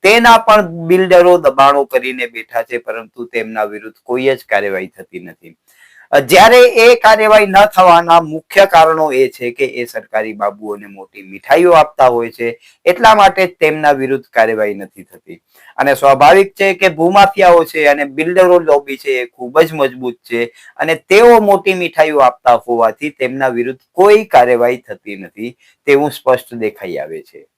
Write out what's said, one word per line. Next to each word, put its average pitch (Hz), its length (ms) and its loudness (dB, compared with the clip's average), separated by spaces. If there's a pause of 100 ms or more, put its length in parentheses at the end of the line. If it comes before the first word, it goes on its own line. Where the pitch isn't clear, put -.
તેના 233 340 4
પણ 214 260 2
બિલ્ડરો 175 760 2
દબાણો 139 460 0
કરીને 127 420 -6
બેઠા 117 360 -10
છે, 120 160 -10
પરંતુ 113 460 -14
તેમના 110 400 -8
વિરુદ્ધ 104 400 -14
કોઈ 127 200 -6
જ 135 140 -2 (100)
કાર્યવાહી 101 380 -6
થતી - 320 -20
નથી. 85 380 -20 (540)
અ, 143 100 2
જ્યારે 208 420 4
એ 240 320 4
કાર્યવાહી 214 520 2
ન 196 180 4 (120)
થવાના 170 440 4
મુખ્ય 160 460 -2
કારણો 160 460 0
એ 131 160 0
છે 123 220 -10
કે 135 140 -6
એ 123 200 -10
સરકારી 110 480 -10
બાબુઓને 104 540 -10
મોટી 98 360 -20
મીઠાઈઓ 143 500 0
આપતા 147 340 2
હોય 117 240 -2
છે, 117 300 -10 (240)
એટલા 220 300 2
માટે 190 320 0
જ 180 140 -12
તેમના 156 320 -2
વિરુદ્ધ 135 320 -4
કાર્યવાહી 110 500 -4
નથી 98 280 -18
થતી. - 400 -20 (340)
અને 135 180 0
સ્વાભાવિક 147 580 2
છે 196 220 -4
કે 185 140 -2
ભૂમાફિયાઓ 175 760 2
છે 156 220 -4
અને 143 180 0
બિલ્ડરો 175 540 0
લોબી 143 380 -2
છે, 139 140 -10
એ 127 160 -4
ખૂબ 127 340 -6
જ 160 120 -2
મજબૂત 127 420 -6
છે 117 400 -10 (220)
અને 151 180 -4
તેઓ 226 460 2
મોટી 196 340 -2
મીઠાઈઓ 160 440 -4
આપતા 123 360 0
હોવાથી 117 560 -4
તેમના 131 380 -6
વિરુદ્ધ 120 320 -8 (120)
કોઈ 208 320 2
કાર્યવાહી 123 520 2
થતી 104 400 -18
નથી, 107 400 -16 (300)
તેવું 143 240 0
સ્પષ્ટ 127 440 -6
દેખાઈ 101 420 -10
આવે 76 260 -12
છે. - 240 -20 (120)